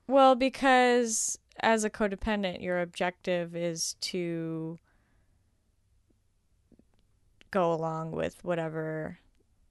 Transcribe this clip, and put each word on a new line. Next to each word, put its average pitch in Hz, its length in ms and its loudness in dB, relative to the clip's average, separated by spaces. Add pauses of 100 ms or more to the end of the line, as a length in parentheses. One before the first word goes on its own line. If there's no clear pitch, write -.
Well, 262 280 8
because 247 1000 2 (220)
as 220 240 2
a 214 60 0
codependent, 202 760 -4
your 180 180 -2
objective 175 760 -4
is 170 440 -4
to 165 800 -6 (2750)
go 175 220 2
along 160 380 -4
with 160 320 -4
whatever 160 760 -6 (520)